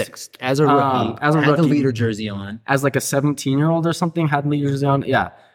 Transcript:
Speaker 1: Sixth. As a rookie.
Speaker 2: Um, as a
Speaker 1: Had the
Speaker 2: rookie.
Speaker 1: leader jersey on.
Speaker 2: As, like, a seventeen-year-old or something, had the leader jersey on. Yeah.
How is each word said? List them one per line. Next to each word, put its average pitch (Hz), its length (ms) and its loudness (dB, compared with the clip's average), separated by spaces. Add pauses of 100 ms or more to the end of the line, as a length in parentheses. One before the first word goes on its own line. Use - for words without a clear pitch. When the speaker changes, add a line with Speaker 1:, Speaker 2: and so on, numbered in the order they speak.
Speaker 1:
Sixth. - 240 -16 (100)
As 135 200 -2
a 156 60 4
rookie. 143 140 4
Speaker 2:
Um, 123 420 0
as 151 140 2
a 156 60 2
Speaker 1:
Had 147 160 2
the 170 60 2
Speaker 2:
rookie. 143 100 4
Speaker 1:
leader 135 180 2
jersey 110 380 -2
on. 101 360 -10
Speaker 2:
As, 139 180 0
like, 139 120 0
a 127 60 0
seventeen-year-old 147 840 0
or 170 80 0
something, 170 340 -2
had 143 180 -2
the 147 40 -2
leader 143 200 -2
jersey 139 160 -2
on. 139 180 2
Yeah. 110 280 -2 (240)